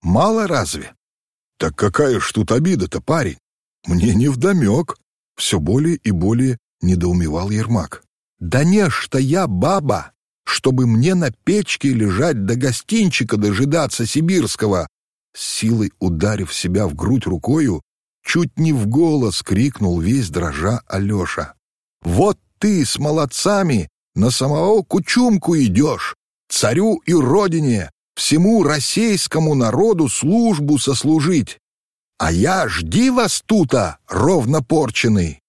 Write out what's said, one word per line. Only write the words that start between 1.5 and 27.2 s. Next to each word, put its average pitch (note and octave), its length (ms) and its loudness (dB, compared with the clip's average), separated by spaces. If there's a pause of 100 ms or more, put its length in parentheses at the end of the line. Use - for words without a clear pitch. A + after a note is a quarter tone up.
«Так D#2 200 -6
какая A2+ 420 0
ж - 140 -6
тут G#2+ 180 0
обида-то, C#3+ 480 0
парень? C3 380 -4 (500)
Мне F2+ 260 2
невдомек», C3+ 840 2 (400)
все - 220 -2
более C#3+ 360 0
и A#2 160 -4
более A#2 460 0 (240)
недоумевал F2 680 0
Ермак. A2 540 -4 (360)
«Да B2+ 260 0
не F#3+ 240 4
ж - 200 -4
то - 80 -2
я D3+ 300 0
баба, B2+ 640 -2 (340)
чтобы B2+ 420 0
мне B2 280 2
на D#3+ 160 0
печке D#3+ 600 -2
лежать A2 520 0
до G#2+ 100 0
гостинчика C#3 840 0
дожидаться A#2+ 680 0
сибирского!» A2+ 840 0 (460)
С - 80 -16
силой A2 580 -2
ударив F#2 540 -2
себя G2 340 -2
в D2 80 -6
грудь G#2 300 -2
рукою, G2+ 560 -2 (440)
чуть - 320 -2
не D#3+ 160 2
в A2+ 140 0
голос C3+ 540 0
крикнул G#2 580 0
весь G#2 300 0
дрожа E2+ 580 -4
Алеша. G2 680 -4 (480)
«Вот C#3 360 2 (220)
ты G3 260 2
с - 140 -6
молодцами D3+ 920 0 (260)
на B2+ 160 2
самого D#3+ 520 0
Кучумку G3+ 720 0
идешь, B2+ 600 0 (340)
царю F3 560 0
и D#3+ 80 0
родине, D3+ 800 2 (240)